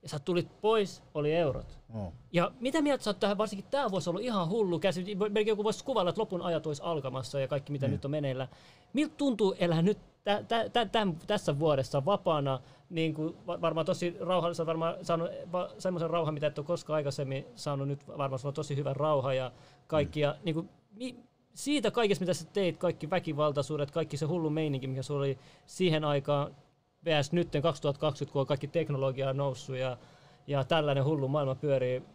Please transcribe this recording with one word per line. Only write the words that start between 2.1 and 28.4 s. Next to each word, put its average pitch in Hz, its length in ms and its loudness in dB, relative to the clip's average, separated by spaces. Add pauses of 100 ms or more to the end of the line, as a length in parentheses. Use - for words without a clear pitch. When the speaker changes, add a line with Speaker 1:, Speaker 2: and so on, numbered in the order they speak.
Speaker 1:
Ja 170 280 2
mitä 277 220 0
mieltä 285 220 2
sä 214 60 -2
oot 202 100 -2
tähän, 202 180 2
varsinkin 202 340 -4
tää 269 200 0
vuosi 180 180 -2
ollut 175 120 -2
ihan 208 280 0
hullu 190 300 2
käsi, 185 360 0
melkein 208 320 2
joku 214 160 2
voisi 214 220 -2
kuvailla, 214 240 2
että 175 120 -2
lopun 190 200 -2
ajat 165 260 0
olisi 147 180 -4
alkamassa 135 540 -2
ja 135 80 0
kaikki 143 240 -4
mitä 135 160 -2
Speaker 2:
Niin. 113 40 2
Speaker 1:
nyt 98 140 -4
on 139 60 -2
meneillä. 135 360 -2 (460)
Miltä 302 240 0
tuntuu 220 420 2
elää 170 220 4
nyt 202 160 4 (260)
tä-, 202 240 0
tä-, 226 220 0
tä-, 240 160 2
täm-, 196 420 0
tässä 175 320 0
vuodessa 143 460 2
vapaana, 151 540 2 (300)
niin 160 240 0
kuin 156 220 -4 (120)
va-, 170 140 -4
varmaan 160 240 2
tosi 175 340 0
rauhallista, 170 460 0
varmaan 165 300 0 (100)
saanut 170 240 0 (220)
va-, 180 180 -2 (100)
semmoisen 170 300 -2
rauhan, 160 240 0
mitä 151 140 -2
et 147 120 -2
ole 143 80 -6
koskaan 165 280 -2
aikaisemmin 139 500 -2 (100)
saanut, 139 320 -4
nyt 143 200 -6
varmaan 135 320 -4
sulla 139 100 -6
on 139 60 -6
tosi 147 200 -4
hyvä 139 180 -2
rauha 139 400 2
ja 131 180 0 (360)
kaikki. 151 320 0
Speaker 2:
Mm. 147 40 4
Speaker 1:
Ja 143 200 2
niin 160 120 -2
kuin, 175 140 -4 (220)
mi-, 240 320 -12 (300)
siitä 269 380 0
kaikesta, 208 320 2
mitä 180 100 2
sä - 200 -4
teit, 185 240 0
kaikki 170 320 -2
väkivaltaisuudet, 147 840 0
kaikki 156 260 -2
se 156 80 -2
hullu 160 240 0
meininki, 147 380 0
mikä 131 160 -4
sulla 143 160 -4
oli 139 180 0 (280)
siihen 156 400 2
aikaan, 143 500 2 (500)
V 151 180 4
S 143 80 -2
nytten 170 300 2
kaksituhatta 147 380 0
kaksikymmentä, 147 340 -2
kun 143 80 2